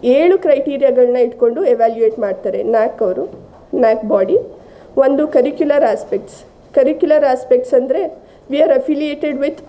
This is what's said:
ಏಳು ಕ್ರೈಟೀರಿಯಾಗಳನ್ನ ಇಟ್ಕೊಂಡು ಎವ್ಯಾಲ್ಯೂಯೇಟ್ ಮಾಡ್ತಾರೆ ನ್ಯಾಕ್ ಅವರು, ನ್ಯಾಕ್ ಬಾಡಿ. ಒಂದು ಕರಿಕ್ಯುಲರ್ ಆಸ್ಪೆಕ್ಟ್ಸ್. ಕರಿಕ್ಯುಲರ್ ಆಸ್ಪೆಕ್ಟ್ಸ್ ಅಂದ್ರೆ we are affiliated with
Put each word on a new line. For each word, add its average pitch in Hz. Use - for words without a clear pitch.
ಏಳು 320
ಕ್ರೈಟೀರಿಯಾಗಳನ್ನ 269
ಇಟ್ಕೊಂಡು 240
ಎವ್ಯಾಲ್ಯೂಯೇಟ್ 226
ಮಾಡ್ತಾರೆ 196
ನ್ಯಾಕ್ 226
ಅವರು, 190
ನ್ಯಾಕ್ 220
ಬಾಡಿ. 208
ಒಂದು 277
ಕರಿಕ್ಯುಲರ್ 285
ಆಸ್ಪೆಕ್ಟ್ಸ್. -
ಕರಿಕ್ಯುಲರ್ 302
ಆಸ್ಪೆಕ್ಟ್ಸ್ 254
ಅಂದ್ರೆ 269
we 262
are 311
affiliated 294
with 294